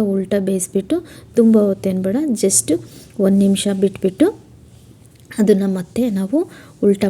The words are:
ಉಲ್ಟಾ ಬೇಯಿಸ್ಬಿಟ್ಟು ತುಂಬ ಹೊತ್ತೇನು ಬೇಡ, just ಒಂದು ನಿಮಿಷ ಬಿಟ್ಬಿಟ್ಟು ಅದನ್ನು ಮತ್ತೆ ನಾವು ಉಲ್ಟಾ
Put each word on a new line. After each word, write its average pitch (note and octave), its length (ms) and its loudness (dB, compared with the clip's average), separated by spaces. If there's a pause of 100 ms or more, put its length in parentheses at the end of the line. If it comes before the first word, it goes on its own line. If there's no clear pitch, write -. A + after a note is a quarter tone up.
(120)
ಉಲ್ಟಾ G3 260 -2 (120)
ಬೇಯಿಸ್ಬಿಟ್ಟು F#3+ 480 -4 (400)
ತುಂಬ A3+ 180 6 (140)
ಹೊತ್ತೇನು F#3+ 360 -4
ಬೇಡ, G3 100 -2 (260)
just - 280 0 (540)
ಒಂದು G3 220 4
ನಿಮಿಷ G3 220 0 (140)
ಬಿಟ್ಬಿಟ್ಟು F#3+ 460 0 (1120)
ಅದನ್ನು G3 260 2 (120)
ಮತ್ತೆ F3+ 240 -6 (160)
ನಾವು G3 200 -2 (460)
ಉಲ್ಟಾ G3+ 260 2